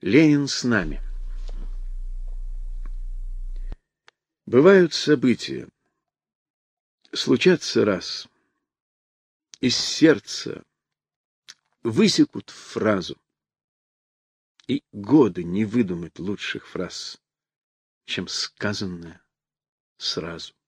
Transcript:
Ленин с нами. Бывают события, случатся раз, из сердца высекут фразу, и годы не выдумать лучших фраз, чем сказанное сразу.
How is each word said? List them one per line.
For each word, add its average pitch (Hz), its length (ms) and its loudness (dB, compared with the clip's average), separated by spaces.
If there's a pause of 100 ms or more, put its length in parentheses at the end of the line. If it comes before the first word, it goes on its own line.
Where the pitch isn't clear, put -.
Ленин 143 480 6
с - 160 -6
нами. 104 380 0 (3500)
Бывают 170 500 6
события, 120 720 0 (1400)
случатся - 720 2
раз, - 440 -4 (1300)
из 123 160 2
сердца - 840 2 (1200)
высекут 151 680 2
фразу, - 680 -2 (1500)
и - 240 -4
годы 104 520 4
не 92 200 -2
выдумать 90 540 -4
лучших - 500 -8
фраз, - 520 -10 (840)
чем - 240 -8
сказанное 90 920 -8 (760)
сразу. - 580 -8 (140)